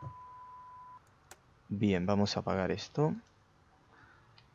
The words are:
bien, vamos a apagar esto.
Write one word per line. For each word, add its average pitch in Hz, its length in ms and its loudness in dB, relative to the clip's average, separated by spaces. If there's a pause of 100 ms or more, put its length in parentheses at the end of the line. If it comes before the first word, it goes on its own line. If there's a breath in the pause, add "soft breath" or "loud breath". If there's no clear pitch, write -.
(1700)
bien, 101 380 4
vamos 101 300 4
a 98 40 -2
apagar 92 300 0
esto. 151 440 -2 (1400 soft breath)